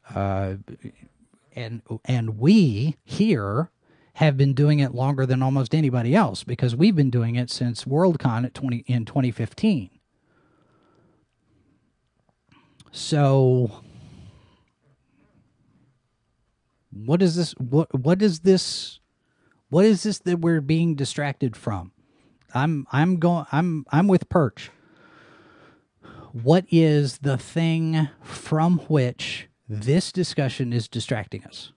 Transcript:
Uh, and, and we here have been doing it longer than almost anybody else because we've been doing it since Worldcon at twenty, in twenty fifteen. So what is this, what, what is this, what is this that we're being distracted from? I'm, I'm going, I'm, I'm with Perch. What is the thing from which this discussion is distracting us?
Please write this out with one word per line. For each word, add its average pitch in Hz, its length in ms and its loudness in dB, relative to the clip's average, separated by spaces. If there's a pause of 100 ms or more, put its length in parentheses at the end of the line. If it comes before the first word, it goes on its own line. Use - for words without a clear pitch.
(140)
Uh, 98 400 -4 (1000)
and, 117 280 -12 (220)
and 113 340 -4
we 147 640 2
here 139 680 -2 (460)
have 151 200 2
been 139 160 2
doing 147 260 2
it 127 160 0
longer 131 300 -2
than 131 180 0
almost 135 320 0
anybody 127 400 0
else 156 300 0
because 120 320 -2
we've 190 180 4
been 139 160 2
doing 117 240 0
it 123 160 -4
since 123 340 -4
Worldcon 143 600 0
at 127 80 -8
twenty, 120 340 -6
in 120 200 -2
twenty 127 240 -2
fifteen. 127 580 -2 (3000)
So 131 920 2 (3000)
what 127 320 0
is 170 140 2
this, 170 160 -2
what, 135 460 -2
what 160 220 2
is 180 200 2
this, - 600 0 (720)
what 180 160 4
is 214 160 2
this 214 160 -4
that 175 220 -2
we're 165 200 2
being 160 340 0
distracted 139 640 -4
from? 95 360 -8 (640)
I'm, 143 380 -2
I'm 170 240 2
going, 170 340 0
I'm, 160 400 -2
I'm 175 180 4
with 185 200 2
Perch. - 420 0 (1600)
What 143 380 2
is 151 500 2
the 135 180 -2
thing 160 720 -2 (100)
from 165 680 -2
which - 600 -2 (180)
this 113 460 -2
discussion 135 640 -4
is 113 120 -2
distracting 107 580 -8
us? - 320 -20